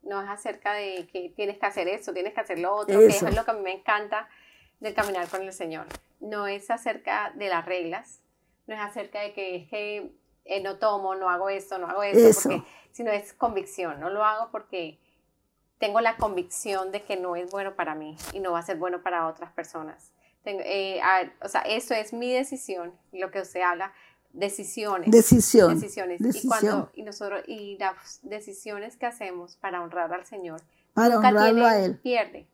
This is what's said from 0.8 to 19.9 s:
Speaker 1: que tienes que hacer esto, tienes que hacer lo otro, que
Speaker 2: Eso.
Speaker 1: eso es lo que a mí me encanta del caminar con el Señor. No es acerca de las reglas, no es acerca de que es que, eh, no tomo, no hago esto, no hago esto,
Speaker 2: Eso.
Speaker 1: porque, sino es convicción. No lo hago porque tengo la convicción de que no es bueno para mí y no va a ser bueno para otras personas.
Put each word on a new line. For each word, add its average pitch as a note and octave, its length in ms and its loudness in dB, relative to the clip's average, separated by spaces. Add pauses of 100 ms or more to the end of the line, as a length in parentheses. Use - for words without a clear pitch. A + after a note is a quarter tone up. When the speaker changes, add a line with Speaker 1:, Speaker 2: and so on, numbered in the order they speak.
Speaker 1:
que F3+ 240 -10
tienes G3+ 220 -4
que - 80 -2
hacer G3 220 -2
esto, G3+ 240 -6
tienes F#3 220 -6
que A3+ 60 -4
hacer G3 180 -6
lo F3+ 160 -2
otro, G3+ 240 2
que A3 80 12
Speaker 2:
Eso. G3+ 120 8
Speaker 1:
eso F3+ 100 2
es G3 80 2
lo A3+ 80 0
que A#3 60 -2
a A3+ 40 2
mí G#3+ 80 -8
me F#3 120 -4
encanta G#3+ 540 -2 (520)
del G#3 140 -8
caminar F#3+ 340 -2
con F#3+ 140 -6
el F#3+ 100 -10
Señor. E3 340 -10 (340)
No G#3 260 -6
es G3+ 240 -6
acerca G#3+ 680 -4
de G3 140 -4
las E3+ 160 -2
reglas, F3+ 540 -6 (460)
no A3 80 -10
es G#3+ 60 -10
acerca G#3 400 -8
de G#3 140 -8
que F#3 220 -8
es F3 120 -12
que, G#3 460 -8 (320)
eh, G3 160 -4
no F#3+ 160 -8
tomo, G3 380 0
no F#3 140 -2
hago F3+ 200 0
esto, G3 280 -6
no F3+ 80 -6
hago F#3 160 -4
esto, G3+ 160 4
Speaker 2:
Eso. A3+ 320 8
Speaker 1:
porque, F#3 140 -4 (280)
sino A#3 180 -6
es G#3 240 -4
convicción. F#3 680 -4
No D#3+ 100 -6
lo G#3 140 -2
hago G#3+ 260 -2
porque E3+ 480 -10 (800)
tengo G#3+ 220 2
la A#3 160 2
convicción F#3+ 760 -4
de G3+ 100 -8
que G3+ 160 -6
no F3+ 180 -4
es F3+ 140 -8
bueno G3 260 -8
para D#3 180 -4
mí D#3 220 -12 (160)
y G3 80 -8
no F#3 120 -2
va E3+ 80 0
a - 20 -10
ser F3 160 -6
bueno F3+ 240 -4
para F3 240 -2
otras D#3+ 260 -10
personas. D#3+ 600 -12 (320)